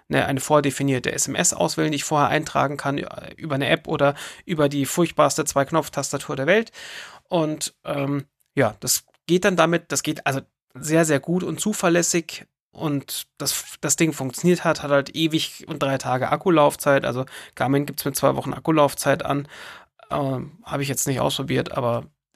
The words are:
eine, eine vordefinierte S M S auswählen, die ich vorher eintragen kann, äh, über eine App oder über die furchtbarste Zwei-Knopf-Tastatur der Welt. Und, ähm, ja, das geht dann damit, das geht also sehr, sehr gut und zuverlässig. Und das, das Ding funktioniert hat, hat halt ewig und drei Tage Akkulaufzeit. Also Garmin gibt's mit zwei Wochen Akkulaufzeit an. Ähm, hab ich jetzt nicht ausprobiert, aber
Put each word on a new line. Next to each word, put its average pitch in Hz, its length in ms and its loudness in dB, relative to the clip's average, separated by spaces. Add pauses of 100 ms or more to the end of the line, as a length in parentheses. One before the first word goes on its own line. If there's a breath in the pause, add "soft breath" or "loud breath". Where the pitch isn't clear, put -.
eine, 139 200 0
eine 135 120 -2
vordefinierte 139 720 2
S - 160 -2
M 135 60 -4
S 165 180 2
auswählen, 160 400 0
die 147 60 -2
ich 139 60 -6
vorher 147 260 2
eintragen 147 480 0
kann, 143 220 -2
äh, - 380 -10
über 151 180 -6
eine 135 140 0
App 160 180 0
oder 143 260 2 (320 loud breath)
über 151 240 2
die 143 160 -2
furchtbarste 156 600 2
Zwei-Knopf-Tastatur 143 880 -2
der 135 100 -4
Welt. 208 260 2 (560 loud breath)
Und, 156 460 -2 (120)
ähm, 143 400 -2 (280)
ja, 113 280 2
das - 240 -2 (200)
geht 185 200 4
dann 196 100 2
damit, 165 360 2
das 139 120 -2
geht 156 240 -6
also 135 140 -2 (340)
sehr, 156 300 2
sehr 151 140 2
gut 175 220 -2
und 160 180 -6
zuverlässig. 175 840 0 (260)
Und - 560 -6 (100)
das, - 420 -6
das - 160 0
Ding 165 160 4
funktioniert 156 540 0
hat, 160 180 0
hat 143 80 -4
halt 139 240 2
ewig 156 520 -2
und 147 140 -8
drei 135 160 0
Tage 127 320 -2
Akkulaufzeit. 147 760 4
Also 127 200 -4 (300 loud breath)
Garmin 139 300 2
gibt's - 180 -6
mit 143 140 -2
zwei 139 180 2
Wochen 131 180 -4
Akkulaufzeit 147 720 2
an. 143 240 -2 (640 loud breath)
Ähm, 135 500 -4
hab 143 200 -4
ich 135 80 -4
jetzt 131 180 -4
nicht 135 140 0
ausprobiert, 135 500 -2
aber 120 360 -2 (280)